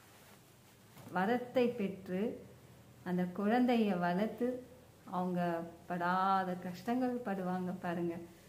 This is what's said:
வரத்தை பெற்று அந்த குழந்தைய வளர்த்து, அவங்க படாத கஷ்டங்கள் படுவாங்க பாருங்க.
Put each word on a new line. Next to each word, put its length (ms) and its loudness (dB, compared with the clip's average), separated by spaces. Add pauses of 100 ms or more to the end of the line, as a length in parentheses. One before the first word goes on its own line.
(1160)
வரத்தை 600 2
பெற்று 720 -4 (580)
அந்த 180 0
குழந்தைய 760 4
வளர்த்து, 640 0 (420)
அவங்க 580 0 (240)
படாத 680 2
கஷ்டங்கள் 680 -2
படுவாங்க 480 -2
பாருங்க. 420 -2 (340)